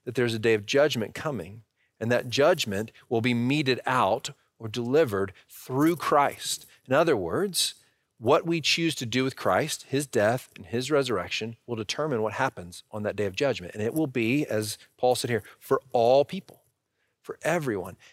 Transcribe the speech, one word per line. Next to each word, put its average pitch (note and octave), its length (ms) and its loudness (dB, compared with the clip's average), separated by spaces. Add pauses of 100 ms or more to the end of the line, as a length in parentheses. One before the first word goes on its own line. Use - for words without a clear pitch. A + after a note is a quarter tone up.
that A#2+ 100 -10
there's A#2+ 180 0
a A2+ 60 -4
day A2+ 140 4
of G#2 120 0
judgment C3+ 500 0
coming, A2 480 -8 (340)
and A2 140 -2
that A#2+ 160 2
judgment A#2 640 2 (160)
will A2+ 140 0
be B2 120 2
meted B2+ 520 0
out A#2+ 460 2 (280)
or A2+ 80 -10
delivered A#2 640 0 (160)
through D3 480 0
Christ. - 720 0 (200)
In B2+ 80 -2
other D#3+ 220 4
words, B2+ 600 -2 (420)
what C3+ 280 4
we E3+ 140 0
choose E3 360 0
to B2+ 100 -6
do B2 180 0
with C3 140 -4
Christ, A2 500 0
his C#3+ 180 -2
death A#2 520 2
and - 80 -16
his B2+ 260 -4
resurrection, A2+ 640 -2 (100)
will A#2 120 -6
determine B2 440 -2
what G#2+ 120 -2
happens F#2+ 580 -6
on G#2+ 120 -6
that G2 120 -4
day G#2 100 -2
of F#2+ 120 -4
judgment. F#2 360 -2
And G#2 80 -8
it A2 120 -2
will D#3 140 0
be, B2+ 380 0
as G#2+ 320 -4 (200)
Paul B2 180 2
said B2 140 -4
here, A#2 140 -2 (140)
for - 240 0 (120)
all B2+ 320 6
people, - 380 -12 (580)
for - 200 -14
everyone. B2 540 -2 (180)